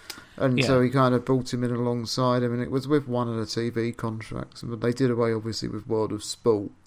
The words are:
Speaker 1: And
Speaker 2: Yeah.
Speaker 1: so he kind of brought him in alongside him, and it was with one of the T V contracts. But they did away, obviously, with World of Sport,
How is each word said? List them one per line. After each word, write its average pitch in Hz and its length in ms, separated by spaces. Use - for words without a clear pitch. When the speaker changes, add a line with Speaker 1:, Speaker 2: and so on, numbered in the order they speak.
Speaker 1:
And 131 240
Speaker 2:
Yeah. 131 60
Speaker 1:
so 127 160
he 127 80
kind 127 260
of 123 80
brought 127 300
him 123 100
in 120 80
alongside 123 720
him, 120 80
and 120 100
it 123 80
was 131 160
with 139 220
one 120 220
of 117 80
the 110 80
T 117 240
V 117 240
contracts. 117 680
But 117 200
they 120 100
did 123 180
away, 117 220
obviously, 113 380
with 110 180
World 110 240
of 104 100
Sport, 104 500